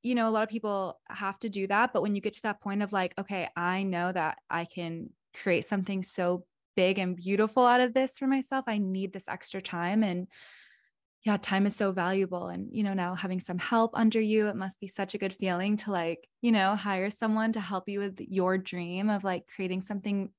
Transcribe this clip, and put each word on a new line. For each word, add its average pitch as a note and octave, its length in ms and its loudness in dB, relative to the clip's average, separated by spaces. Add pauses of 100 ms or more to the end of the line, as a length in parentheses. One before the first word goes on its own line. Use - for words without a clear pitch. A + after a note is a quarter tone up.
you B3 120 2
know, A#3 140 4
a - 20 4
lot A3 140 2
of A3 60 -2
people G#3 500 -2 (100)
have G3 300 -6
to A3+ 100 -4
do G3 180 -2
that. A3 240 4
But G#3 100 2
when G#3 120 0
you G3+ 80 -2
get G#3 120 -4
to - 80 -10
that G#3 200 -4
point G3+ 200 -2
of, G3+ 100 -2
like, F#3 260 0
"Okay, G3 380 -4
I F#3 280 0
know F3+ 280 0
that E3 260 0 (120)
I E3+ 160 -2
can E3 440 -8 (240)
create F3 320 2
something G3 360 -2
so F3+ 440 -2 (300)
big F#3 220 4
and F3+ 180 -2
beautiful G#3+ 500 4
out B3 160 6
of B3 120 2
this C4 240 0
for C4+ 100 -2
myself. C4+ 400 0
I G#3+ 100 0
need F#3+ 340 -2
this F#3+ 160 -12
extra - 340 -8
time." F#3 420 0
And F3+ 240 -2 (960)
yeah, G#3 140 2
time G3 280 2
is G3+ 80 0
so G3 180 0
valuable. F#3 560 0
And, F3+ 220 -8
you A3 120 -2
know, G3 100 0
now F#3 220 -2
having F#3 260 -4
some F3+ 180 -6
help A3+ 360 2
under A3 260 4
you, G#3+ 280 4
it G3+ 80 -4
must F#3+ 220 -8
be G3+ 100 -12
such G3 260 -6
a G#3 40 -6
good G3 140 -2
feeling F#3+ 460 0
to, G#3 120 -6
like, E3+ 380 -2 (140)
you A#3+ 100 4
know, G3+ 240 4
hire G3 340 0
someone A3 420 0
to A3 80 -2
help F#3 280 -4
you G3+ 120 -4
with G3 200 -6
your F#3 380 2
dream F#3 500 -4
of, G3+ 160 0
like, F#3 220 -2
creating F#3 340 -4
something G3 580 -4